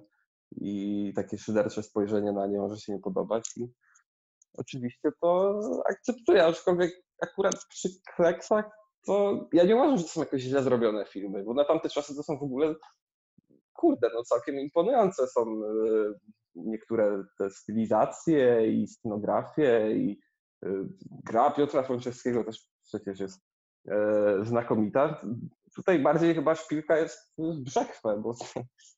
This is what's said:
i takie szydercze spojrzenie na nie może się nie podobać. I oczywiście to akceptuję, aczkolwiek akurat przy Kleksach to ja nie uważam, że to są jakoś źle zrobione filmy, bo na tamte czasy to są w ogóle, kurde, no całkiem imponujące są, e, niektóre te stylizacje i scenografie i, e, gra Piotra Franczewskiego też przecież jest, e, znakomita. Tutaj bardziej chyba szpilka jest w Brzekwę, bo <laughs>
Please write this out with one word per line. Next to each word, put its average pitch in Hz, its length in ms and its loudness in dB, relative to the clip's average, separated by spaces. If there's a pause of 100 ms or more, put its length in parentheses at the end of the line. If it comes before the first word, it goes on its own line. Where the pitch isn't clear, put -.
(600)
i 101 540 -4
takie 101 220 -6
szydercze 107 460 -2
spojrzenie 104 480 -2
na 98 160 -2
nie 101 100 -2
może 101 200 -4
się 107 160 -10
nie 98 60 -6
podobać. 98 580 -4
I 117 100 -8 (880)
oczywiście 131 540 -6 (100)
to 190 380 2 (300)
akceptuję, 202 560 2
aczkolwiek 170 460 2 (300)
akurat 196 340 -2 (140)
przy - 200 -6 (260)
Kleksach 175 500 2 (420)
to 202 460 0
ja 175 100 8
nie 208 120 6
uważam, 269 220 4
że 175 60 0
to 156 60 -12
są - 100 -6
jakoś 139 220 -2
źle 131 220 0
zrobione 113 420 2
filmy, 98 380 -8
bo 110 100 -4
na 143 120 2
tamte 156 240 0
czasy 147 260 -6
to 147 80 -10
są 151 140 -6
w 131 60 -10
ogóle, 147 320 -2 (1000)
kurde, 120 400 2
no 113 100 -4
całkiem 139 320 -2
imponujące 175 720 0
są, 127 140 0
e, 113 40 0 (1120)
niektóre 104 680 -2 (140)
te 98 120 -2
stylizacje 113 1200 2
i 110 160 0
scenografie 110 1040 0
i, 101 280 -2 (460)
e, 92 40 -6 (560)
gra 123 260 2
Piotra 143 320 0
Franczewskiego 123 600 -4
też 110 240 -14 (160)
przecież 98 360 -8
jest, 95 220 -10 (460)
e, 104 560 2
znakomita. 117 800 0 (540)
Tutaj 185 240 2
bardziej 160 360 4
chyba 156 200 2
szpilka 151 420 -2
jest - 400 -4
w 160 240 -4
Brzekwę, 123 560 -4
bo 110 160 -4
<laughs> 123 340 -12 (300)